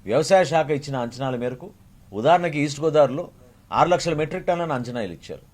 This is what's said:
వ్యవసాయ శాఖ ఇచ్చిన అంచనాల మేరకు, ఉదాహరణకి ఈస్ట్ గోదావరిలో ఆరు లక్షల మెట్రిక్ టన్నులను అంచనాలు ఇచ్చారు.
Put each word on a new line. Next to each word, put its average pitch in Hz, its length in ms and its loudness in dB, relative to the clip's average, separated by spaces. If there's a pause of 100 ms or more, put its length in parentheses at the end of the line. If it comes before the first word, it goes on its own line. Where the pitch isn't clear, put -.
వ్యవసాయ 165 400 4
శాఖ 151 240 0
ఇచ్చిన 143 260 -4
అంచనాల 123 400 -4
మేరకు, 127 340 -8 (440)
ఉదాహరణకి 156 460 2
ఈస్ట్ 143 220 -2
గోదావరిలో 151 480 2 (420)
ఆరు 139 180 4
లక్షల 170 240 2
మెట్రిక్ 156 340 -4
టన్నులను 170 260 -2
అంచనాలు 120 400 -6
ఇచ్చారు. - 400 -16